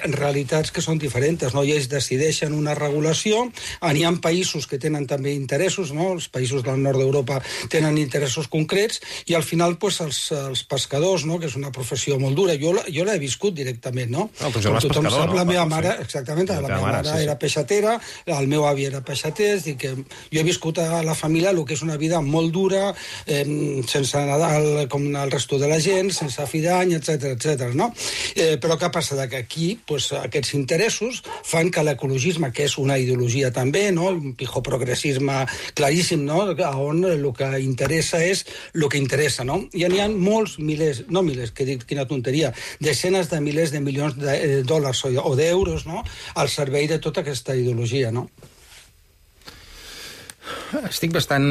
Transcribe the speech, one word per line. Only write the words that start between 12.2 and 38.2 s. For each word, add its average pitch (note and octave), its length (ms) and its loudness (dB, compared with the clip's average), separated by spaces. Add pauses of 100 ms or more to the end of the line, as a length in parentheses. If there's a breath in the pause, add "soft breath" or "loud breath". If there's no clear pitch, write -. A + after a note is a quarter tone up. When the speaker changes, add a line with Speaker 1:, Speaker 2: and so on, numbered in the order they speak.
Speaker 1:
dura. F3 200 4
Jo D#3+ 160 2
la, G3+ 160 0
jo D#3 160 -2
l'he G#3 160 2
viscut D#3+ 320 -2
directament, B2+ 560 -4
no? F3+ 200 -2 (120)
Speaker 2:
No, D3+ 80 -2
tu A#2 80 -2
ets G#2 80 0
Speaker 1:
Com G#2+ 160 4
tothom D3 240 2
Speaker 2:
pescador, D#3 220 2
Speaker 1:
sap, F3 60 2
Speaker 2:
no? F#3 40 4
Speaker 1:
la F3+ 80 4
meva F3 220 4
Speaker 2:
Sí. - 20 0
Speaker 1:
mare... E3 280 2
Exactament, D3+ 500 -2
Speaker 2:
La G3 80 -2
Speaker 1:
la C#3+ 120 -2
Speaker 2:
teva F#2+ 100 0
Speaker 1:
meva F#2+ 100 0
Speaker 2:
mare, A#2 100 2
Speaker 1:
mare D3+ 120 -2
Speaker 2:
sí, D3+ 80 0
sí. D#3 80 2
Speaker 1:
era D3 100 0
peixatera, G3+ 580 2 (340 loud breath)
el C#3+ 200 0
meu D3+ 180 4
avi C#3 200 2
era C3+ 180 -6
peixater, D#3 520 0
és F#3 100 -2
dir, D#3 100 -4
que C3 160 -6
jo C#3 480 -6
he D#3 60 4
viscut E3 340 0
a E3 240 0
la D#3+ 120 0
família E3 360 2
el F3+ 140 2
que D#3 100 -6
és - 80 -4
una D#3 140 -4
vida D#3+ 240 0
molt D#3+ 320 2
dura, F#3+ 400 2 (300 loud breath)
em, C#3+ 600 -2
sense C#3+ 340 -2
Nadal D3 680 2
com C#3+ 200 -2
el C#3 240 -2
resto C#3 280 -2
de C#3+ 80 2
la D#3 120 2
gent, F#3+ 320 2
sense D3 360 -4
fi D#3+ 140 -2
d'any, F3+ 340 4
etcètera, C#3+ 400 -2
etcètera, B2 380 -2
no? G3+ 160 2 (460 loud breath)
Eh, D#3+ 220 4
però D#3+ 220 2
què F3 120 0
passa? D#3+ 260 -2 (100)
Que C3 100 -6
aquí, E3 480 -4
pues, C#3+ 280 -2
aquests C#3 420 -2
interessos F#3+ 640 0 (220 loud breath)
fan E3 280 2
que E3 120 2
l'ecologisme, C#3+ 720 0
que D3 120 0
és C3+ 120 0
una C#3 200 2
ideologia B2 540 2
també, D3+ 400 2
no? F3 220 2
Un C#3+ 220 -4
pijo B2+ 280 -4
progressisme C3+ 800 0 (320 loud breath)
claríssim, D#3 520 2
no? E3 200 2 (320)
On D3+ 260 0
el D#3+ 300 2
que C3+ 160 -2 (100)
interessa C#3+ 640 0